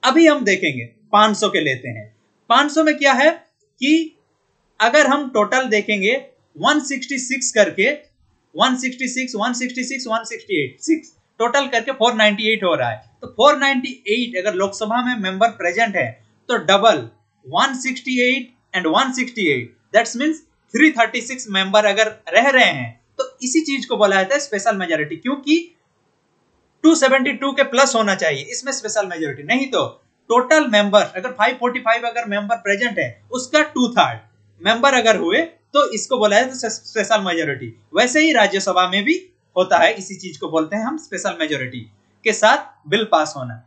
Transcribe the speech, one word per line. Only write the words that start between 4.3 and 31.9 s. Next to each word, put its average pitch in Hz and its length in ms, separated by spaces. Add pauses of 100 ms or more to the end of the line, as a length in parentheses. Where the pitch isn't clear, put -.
अगर 254 260
हम 277 240
total 233 380
देखेंगे 208 480 (400)
वन 285 260
सिक्सटी 269 360
सिक्स 254 340
करके, 196 380 (640)
वन 247 240
सिक्सटी 254 300
सिक्स, 254 280
वन 226 180
सिक्सटी 254 300
सिक्स, 254 240
वन 220 160
सिक्सटी 208 400
एट, 123 160
six - 320 (280)
total 277 280
करके 240 240
फ़ोर 240 220
नाइंटी 214 380
एट 196 120
हो 170 100
रहा 123 160
है। 110 120 (200)
तो - 60
फ़ोर 277 300
नाइंटी 262 340 (160)
एट 233 300
अगर 185 180
लोकसभा 208 480
में 247 160
member 190 340
present 190 420
है 127 140 (380)
तो 247 80 (100)
double 190 420 (380)
वन 226 320
सिक्सटी 254 440
एट 254 300 (220)
and 180 140
one 254 240
सिक्सटी 240 380
एट, 123 240 (200)
that 226 220
means 311 280 (300)
three 302 180
थर्टी 233 300
सिक्स 254 280
member 196 360
अगर 208 220 (220)
रह 226 200
रहे 254 140
हैं 139 240 (300)
तो 262 60 (180)
इसी 254 200
चीज 277 240
को 240 100
बोला 202 200
जाता 190 180
है 190 60
special 202 360
majority, 160 400
क्योंकि 285 580 (1120)
टू 320 100
सेवेंटी 269 400
टू 277 180
के 277 120
plus 262 300
होना 208 220
चाहिए 147 300
इसमें 254 260
special 214 340
majority। 156 380
नहीं 254 240
तो 185 160 (460)
total 254 380
member 208 320
अगर - 300
फ़ाइव 247 260
फ़ोर्टी 240 240
फ़ाइव 233 260